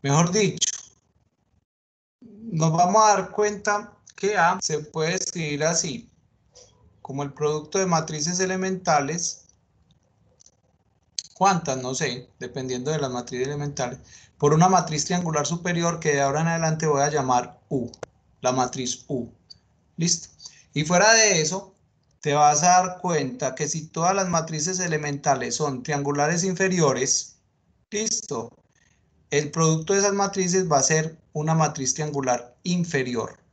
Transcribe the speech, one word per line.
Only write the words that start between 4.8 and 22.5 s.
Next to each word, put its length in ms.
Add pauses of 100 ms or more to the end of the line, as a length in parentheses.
escribir 480
así, 460 (920)
como 220
el 100
producto 460
de 60
matrices 560
elementales, 1040 (1900)
¿cuántas? 480
No 140
sé, 340 (100)
dependiendo 520
de 80
las 120
matrices 360
elementales, 520 (380)
por 160
una 140
matriz 380
triangular 400
superior 560
que 120
de 80
ahora 200
en 60
adelante 400
voy 140
a 80
llamar 600
U, 200 (520)
la 100
matriz 560
U. 220 (680)
¿Listo? 340 (440)
Y 120
fuera 280
de 280
eso, 340 (460)
te 120
vas 300